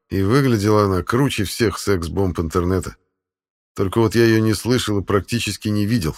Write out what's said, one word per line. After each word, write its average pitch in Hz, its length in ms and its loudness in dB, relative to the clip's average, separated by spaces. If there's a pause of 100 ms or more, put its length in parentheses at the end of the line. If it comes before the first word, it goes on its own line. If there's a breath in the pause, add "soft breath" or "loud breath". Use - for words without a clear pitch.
и 98 120 0
выглядела 107 640 4
она 95 180 2
круче 123 420 0
всех 92 360 -2
секс-бомб 87 600 -2
интернета. 90 580 -2 (760)
Только 98 260 -2
вот 110 160 2
я 117 100 6
ее 113 140 4
не 110 140 2
слышал 107 460 -2
и 87 40 -4
практически 104 680 -4
не 104 160 0
видел. 98 320 -2